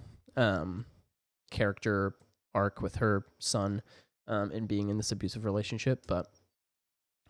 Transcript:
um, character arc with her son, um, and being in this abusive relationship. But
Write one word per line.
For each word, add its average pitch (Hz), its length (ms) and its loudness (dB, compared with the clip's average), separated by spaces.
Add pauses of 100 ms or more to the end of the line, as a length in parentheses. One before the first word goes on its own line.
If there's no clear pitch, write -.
(360)
um, 95 480 0 (640)
character 101 640 2 (400)
arc 101 280 2
with - 140 -4
her 104 280 2 (140)
son, 101 440 0 (460)
um, 104 240 0
and 110 160 -4
being 101 220 0
in 104 60 0
this 107 160 -2
abusive 104 320 -4
relationship. 110 600 0
But 90 240 -2 (1000)